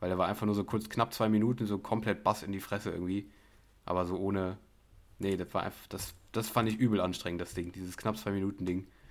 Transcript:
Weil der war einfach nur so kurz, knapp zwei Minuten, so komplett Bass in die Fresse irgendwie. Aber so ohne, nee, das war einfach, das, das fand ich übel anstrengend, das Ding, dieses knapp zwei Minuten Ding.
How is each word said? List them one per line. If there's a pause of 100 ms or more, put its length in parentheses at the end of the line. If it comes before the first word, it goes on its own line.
Weil
der
war
einfach
nur
so
kurz,
knapp
zwei
Minuten,
so
komplett
Bass
in
die
Fresse
irgendwie. (560)
Aber
so
ohne, (600)
nee,
das
war
einfach,
das, (200)
das
fand
ich
übel
anstrengend,
das
Ding,
dieses
knapp
zwei
Minuten
Ding. (240)